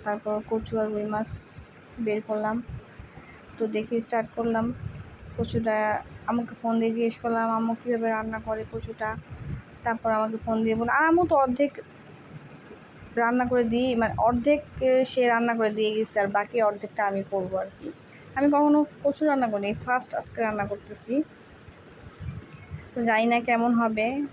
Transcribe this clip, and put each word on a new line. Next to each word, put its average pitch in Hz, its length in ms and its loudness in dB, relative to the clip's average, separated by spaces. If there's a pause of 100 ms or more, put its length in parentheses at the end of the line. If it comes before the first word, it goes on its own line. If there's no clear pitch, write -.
তারপর 214 300 -4 (160)
কচু 220 300 -4
আর 214 100 0
রুই 208 160 -4
মাছ 214 240 -4 (720)
বের 214 220 0
করলাম, 214 420 -2 (960)
তো 226 100 -2
দেখি 220 320 -2
স্টার্ট 226 360 -2
করলাম। 226 300 0 (720)
কচুটা 226 380 0 (520)
আম্মুকে 233 280 -2
ফোন 226 240 -2
দিয়ে 226 120 2
জিজ্ঞেস 233 280 0
করলাম, 226 300 0
"আম্মু 226 240 0
কীভাবে 226 360 -2
রান্না 220 300 -2
করে 220 320 -4
কচুটা?" 220 380 -6 (760)
তারপর 226 280 0
আমাকে 220 260 0
ফোন 220 260 0
দিয়ে 220 120 2
বলল, 233 140 0
আর 262 160 4
আম্মু 339 200 6
তো 330 100 4
অর্ধেক 269 380 4 (1400)
রান্না 240 300 2
করে 247 180 2
দিয়ে, 240 320 2
মানে, 226 220 2
অর্ধেক, 247 440 4 (200)
এ, 262 240 6
সে 247 220 2
রান্না 233 280 4
করে 220 140 2
দিয়ে 214 220 0
গেছে, 214 280 0
আর 202 80 2
বাকি 202 340 0
অর্ধেকটা 208 460 0
আমি 196 240 0
করবো 190 260 -2
আর 190 120 -4 (100)
কি। 311 120 -10 (440)
আমি 277 160 4
কখনো 294 340 6 (180)
কচু 285 220 0
রান্না 269 220 2
করিনি, 208 260 -2
ফার্স্ট 247 420 -2
আজকে - 260 -6
রান্না 214 240 -2
করতেছি। 202 480 -8 (1800)
তো 247 120 -6
জানি 226 200 4
না 233 140 4
কেমন 233 340 2
হবে। 220 340 2 (260)